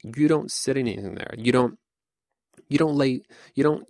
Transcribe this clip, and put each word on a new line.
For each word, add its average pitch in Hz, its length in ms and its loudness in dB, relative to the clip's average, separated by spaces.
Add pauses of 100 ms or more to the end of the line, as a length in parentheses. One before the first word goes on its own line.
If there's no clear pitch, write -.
You 135 260 0
don't 151 220 0
sit - 260 -2
anything 101 380 -4
there. - 220 -10
You 120 160 2
don't, 123 260 2 (920)
you 139 100 0
don't 156 180 2
lay, 135 260 0 (320)
you 139 80 0
don't, 151 280 2